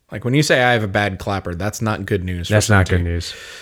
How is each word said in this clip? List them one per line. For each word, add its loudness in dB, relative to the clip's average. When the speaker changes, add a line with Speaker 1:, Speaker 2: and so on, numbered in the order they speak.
Speaker 1:
Like, -10
when 0
you 4
say, 2
"I 4
have 2
a -4
bad 0
clapper," -6
that's -6
not -2
good 0
news -6
for 0
Speaker 2:
That's 4
not 6
Speaker 1:
somebody. 2
Speaker 2:
good -2
news. -6